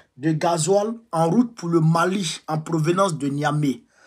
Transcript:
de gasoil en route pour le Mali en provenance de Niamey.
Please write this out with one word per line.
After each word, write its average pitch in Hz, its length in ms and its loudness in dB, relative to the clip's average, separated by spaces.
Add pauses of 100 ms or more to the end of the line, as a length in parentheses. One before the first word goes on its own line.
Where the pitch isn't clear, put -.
(160)
de 147 160 -2
gasoil 175 640 0 (180)
en 165 180 0
route 233 260 2
pour 170 120 -10
le 165 140 4
Mali 170 640 0
en 156 100 -4
provenance 165 600 0
de 139 100 -4
Niamey. 147 560 -2 (240)